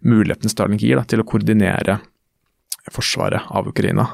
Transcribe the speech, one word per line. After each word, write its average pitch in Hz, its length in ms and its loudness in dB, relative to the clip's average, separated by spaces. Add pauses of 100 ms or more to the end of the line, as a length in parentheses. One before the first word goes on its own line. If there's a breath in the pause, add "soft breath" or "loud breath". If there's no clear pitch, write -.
muligheten 107 460 2
Starlink 101 300 0
gir 123 160 2
da, 120 60 0
til 110 200 0
å - 40 -4
koordinere 104 720 0 (920)
forsvaret - 580 -4
av - 180 -2
Ukraina, - 460 0